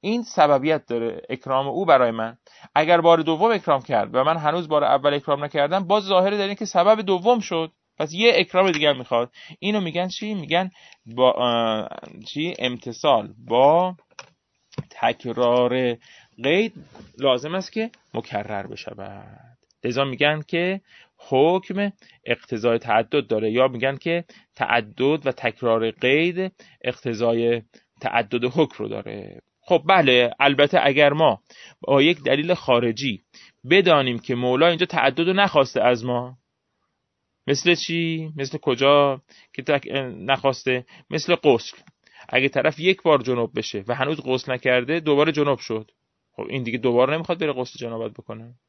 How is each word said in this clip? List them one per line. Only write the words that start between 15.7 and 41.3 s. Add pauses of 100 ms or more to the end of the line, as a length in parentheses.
قید (460)
لازم
است
که (240)
مکرر
بشود. (280)
لذا
می‌گن
که (480)
حکم (320)
اقتضای
تعدد
داره،
یا
می‌گن
که (300)
تعدد
و
تکرار
قید (320)
اقتضای (380)
تعدد
حکم
رو
داره. (180)
خب
بله،
البته
اگر
ما (400)
با
یک
دلیل
خارجی (480)
بدانیم
که
مولا
اینجا
تعدد
رو
نخواسته
از
ما، (1080)
مثل
چی؟
مثل
کجا (320)
که
تک-، (340)
نخواسته؟ (260)
مثل